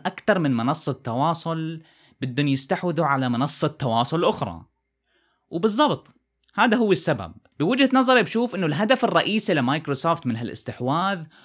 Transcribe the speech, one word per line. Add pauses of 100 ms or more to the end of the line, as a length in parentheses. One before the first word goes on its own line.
أكتر
من
منصة
تواصل (400)
بدهم
يستحوذوا
على
منصة
تواصل
أخرى؟ (840)
وبالضبط (460)
هذا
هو
السبب. (260)
بوجهة
نظري
بشوف
إنه
الهدف
الرئيسي
لمايكروسوفت
من
هالاستحواذ (200)